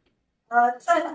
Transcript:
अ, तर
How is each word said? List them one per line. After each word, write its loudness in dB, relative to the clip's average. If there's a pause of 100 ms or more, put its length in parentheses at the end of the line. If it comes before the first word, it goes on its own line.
(520)
अ, 2
तर -2